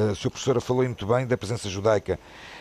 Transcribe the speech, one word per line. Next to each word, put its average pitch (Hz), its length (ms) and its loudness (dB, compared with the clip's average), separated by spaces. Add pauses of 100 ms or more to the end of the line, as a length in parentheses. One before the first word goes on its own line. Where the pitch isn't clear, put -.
(100)
a 101 40 0
Sra. 117 160 -4
Professora 127 300 0
falou 127 240 2
muito 120 220 -4
bem 123 200 2
da 120 100 2
presença 104 320 -4
judaica 98 500 2 (420)